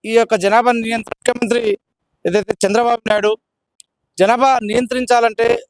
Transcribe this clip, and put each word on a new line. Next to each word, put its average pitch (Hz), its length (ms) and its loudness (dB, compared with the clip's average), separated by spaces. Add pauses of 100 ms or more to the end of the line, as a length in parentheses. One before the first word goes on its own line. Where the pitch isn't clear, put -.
ఈ 220 80 -6
యొక్క 226 220 2
జనాభా 220 380 2
నియంత్రణ, 226 440 -6
ముఖ్యమంత్రి 233 640 -2 (480)
ఏదైతే 196 280 -2 (120)
చంద్రబాబు 233 420 0
నాయుడు 214 280 0 (840)
జనాభా 247 440 2
నియంత్రించాలంటే, 233 1080 0